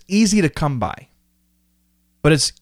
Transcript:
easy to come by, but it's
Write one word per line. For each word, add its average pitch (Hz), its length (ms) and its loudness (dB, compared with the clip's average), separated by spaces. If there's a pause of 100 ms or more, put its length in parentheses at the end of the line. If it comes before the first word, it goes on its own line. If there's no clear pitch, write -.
easy 202 340 2
to 156 80 2
come 143 300 -4
by, - 300 -8 (1120)
but 151 80 4
it's 147 200 0 (100)